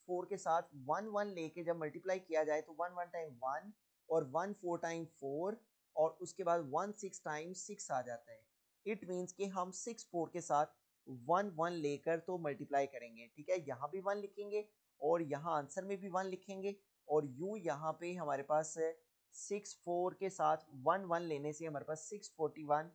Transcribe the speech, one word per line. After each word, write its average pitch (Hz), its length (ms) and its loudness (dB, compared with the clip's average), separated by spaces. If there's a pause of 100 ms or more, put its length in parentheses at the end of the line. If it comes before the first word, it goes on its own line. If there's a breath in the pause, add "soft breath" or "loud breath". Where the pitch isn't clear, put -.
फ़ोर 180 200 -2
के 196 120 -4
साथ 170 240 4 (240)
वन 180 220 0
वन 208 240 2
लेके 165 320 -6
जब 170 140 2
multiply 170 420 -2
किया 156 240 2
जाए 151 180 4
तो 160 120 -14
वन 175 200 -2
वन 175 180 -4
टाइम 160 300 -6
वन 156 300 -2 (360)
और 160 220 6
वन 175 240 0
फ़ोर 170 260 0
टाइम 165 240 -2 (120)
फ़ोर 165 440 -2 (360)
और 160 240 6
उसके 180 240 -6
बाद 170 260 4
वन 185 280 0
सिक्स - 260 -8
टाइम 160 340 -4
सिक्स - 320 -8
आ 131 120 2
जाता 117 300 -8
है। 110 80 -18 (460)
It 214 180 -2
means 180 280 -4
कि 196 160 -2
हम 185 280 -2
सिक्स - 280 -8
फ़ोर 165 280 -2
के 175 100 -4
साथ 151 240 4 (600)
वन 185 300 4
वन 165 240 2
लेकर 147 400 2
तो 180 200 -2
multiply 139 480 2
करेंगे, 117 380 -12
ठीक - 220 -14
है। 180 200 2
यहाँ 139 220 -4
भी 190 120 -4
वन 196 160 0
लिखेंगे 202 460 -4 (360)
और 170 240 4
यहाँ 151 320 0
answer 147 280 -2
में 196 160 -2
भी 196 100 -8
वन 185 160 0
लिखेंगे। 190 500 -6 (320)
और 151 180 4 (160)
U 202 160 -2
यहाँ 156 420 -2
पे 175 140 -4
हमारे 147 300 0
पास 156 340 4
है 160 120 2 (440)
सिक्स - 400 -6 (100)
फ़ोर 175 360 2
के 190 100 0
साथ 160 340 2 (200)
वन 185 220 4
वन 170 180 2
लेने 151 280 -2
से 160 140 -6
हमारे 147 180 -4
पास 156 260 -4
सिक्स 208 260 -10
फ़ोर्टी 151 280 0
वन, 151 300 4